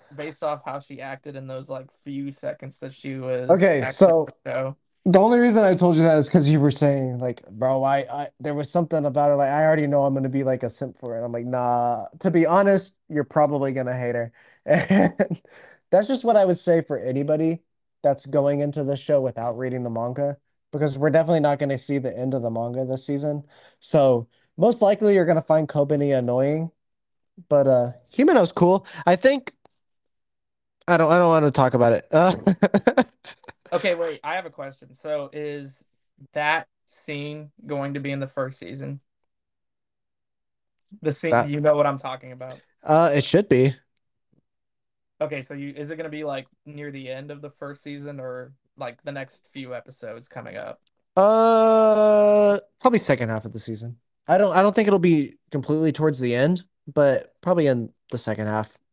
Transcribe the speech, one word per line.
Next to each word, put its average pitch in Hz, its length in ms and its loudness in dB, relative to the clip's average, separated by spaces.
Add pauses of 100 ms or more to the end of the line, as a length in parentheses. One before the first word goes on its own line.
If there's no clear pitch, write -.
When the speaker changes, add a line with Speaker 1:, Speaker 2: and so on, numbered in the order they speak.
(140)
Speaker 1:
based 147 300 -14
off 147 200 -6
how 139 160 -10
she 135 220 -18
acted 135 340 -14
in 135 120 -14
those, 131 220 -12
like, 131 200 -12 (140)
few 139 280 -10
seconds 139 480 -14
that 135 140 -14
she 135 220 -12
was 131 560 2
Speaker 2:
Okay, 139 100 0
Speaker 1:
acting - 20 -2
Speaker 2:
so 165 520 4
Speaker 1:
in - 80 -20
the 131 80 -6
show. 135 260 -6 (280)
Speaker 2:
the 185 140 6
only 240 200 6
reason 226 240 4
I 185 100 4
told 175 220 4
you 160 60 4
that 160 160 4
is 143 120 0
'cause 151 180 4
you 151 120 4
were 143 120 4
saying, 135 480 -2
like, 123 300 -8
"Bro, 131 340 -2
I, 139 140 0 (260)
I, - 60 -14 (100)
there 147 140 -6
was 143 160 -6
something 160 360 -2
about 147 240 0
her, 143 60 2
like, 139 140 0
I 151 160 0
already 156 220 2
know 143 160 2
I'm 139 100 0
gonna 135 160 -2
be, 135 140 -2
like, 131 200 -2
a 117 60 -4
simp - 280 -12
for 123 120 -12
her." 117 60 -8
And 117 100 -6
I'm 117 60 -10
like, 120 140 -8
"Nah, 123 600 -2 (140)
to 185 100 0
be 165 160 4
honest, 190 500 2 (120)
you're 151 160 -2
probably 143 480 0
gonna 127 260 -6
hate 123 180 -4
her." 117 160 -8 (160)
<laughs> - 180 -20
And 180 760 2 (480)
that's 202 180 2
just 262 160 -4
what 226 120 4
I 202 100 4
would 180 120 2
say 165 240 2
for 147 160 -6
anybody 151 640 -2 (400)
that's 143 240 0
going 143 340 0
into 143 240 -4
the 139 120 -4
show 139 240 0
without 117 380 -6
reading 127 260 -6
the 120 60 -6
manga, 123 480 -6 (340)
because 143 260 -4
we're 147 120 0
definitely 160 300 2
not 143 180 0
gonna 139 200 -4
see 139 200 -4
the 127 180 -6
end 131 180 -4
of 123 80 -4
the 117 80 -4
manga 120 360 -6
this 131 200 -8
season. 143 380 -6 (360)
So 131 480 2 (300)
most 226 240 2
likely 208 320 4
you're 180 120 2
gonna 165 160 0
find 156 260 0
Kobeni 143 500 0
annoying, 135 520 -2 (800)
but, 143 200 4
uh, 123 240 2 (200)
Himeno's 254 400 4
cool. 185 340 2 (200)
I 180 100 6
think, 262 360 0 (1400)
I 175 80 4
don't, 160 140 4
I 170 80 6
don't 175 100 6
wanna 156 220 4
talk 127 240 2
about 120 180 4
it. - 180 0
Uh, 175 240 4
<laughs> - 680 0 (680)
Speaker 1:
Okay, 180 220 -2
wait, 165 280 -6
I 151 120 -6
have 185 120 -8
a 156 40 -18
question. 139 440 -18
So 147 380 -8
is 147 520 -12 (480)
that 151 360 -2 (180)
scene 147 640 -12 (160)
going 139 280 -6
to 143 60 -8
be 139 100 -8
in 139 100 -6
the 135 60 -8
first 135 320 -8
season? 139 420 -14 (2000)
The 156 100 -2
scene, 139 260 0
Speaker 2:
That 143 100 0
Speaker 1:
you 147 120 -4
know 151 160 2
what 147 100 2
I'm 139 120 -4
talking 131 340 -14
about. 127 300 -18 (200)
Speaker 2:
Uh, 160 320 4
it 143 100 0
should 202 240 2
be. 131 260 4 (1500)
Speaker 1:
Okay, 143 220 -6
so 143 120 -18
you, 143 160 -12
is 147 200 -12
it 160 60 -12
gonna 160 120 -12
be, 151 160 -12
like, 135 240 -10 (180)
near 147 240 -16
the 135 180 -14
end 135 220 -14
of 147 120 -18
the 147 80 -16
first 143 320 -16
season 143 380 -14
or, 127 320 -14 (240)
like, 123 280 -14
the 143 80 -12
next 135 400 -16
few 127 220 -14
episodes 117 540 -16
coming 104 280 -16
up? - 240 -14 (360)
Speaker 2:
Uh, 214 1400 4 (220)
probably 240 180 4
second 123 300 -2
half 110 160 -6
of 113 80 -14
the 113 60 -14
season. 113 400 -14 (280)
I 175 120 4
don't, 196 180 2
I 190 60 6
don't 202 120 2
think 220 120 2
it'll 196 120 4
be 165 360 2 (160)
completely 151 420 -2
towards 151 280 -2
the 120 140 -2
end, 165 300 0 (280)
but 139 500 0
probably 175 240 0
in 120 260 -2 (180)
the 120 80 -8
second 107 280 -6
half 107 320 -6 (140)